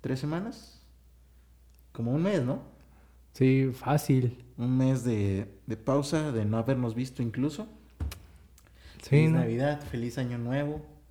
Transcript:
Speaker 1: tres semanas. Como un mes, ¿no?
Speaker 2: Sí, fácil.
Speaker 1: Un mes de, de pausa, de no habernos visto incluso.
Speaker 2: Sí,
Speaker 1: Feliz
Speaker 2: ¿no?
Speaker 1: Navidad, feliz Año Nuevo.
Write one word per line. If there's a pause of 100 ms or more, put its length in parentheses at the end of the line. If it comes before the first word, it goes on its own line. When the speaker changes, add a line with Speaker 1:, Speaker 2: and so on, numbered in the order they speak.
Speaker 1:
tres
semanas. (1120)
Como
un
mes,
¿no? (720)
Speaker 2:
Sí,
fácil. (140)
Speaker 1:
Un
mes
de, (180)
de
pausa,
de
no
habernos
visto
incluso. (1300)
Speaker 2:
Sí,
Speaker 1:
Feliz
Speaker 2:
¿no?
Speaker 1:
Navidad,
feliz
Año
Nuevo. (300)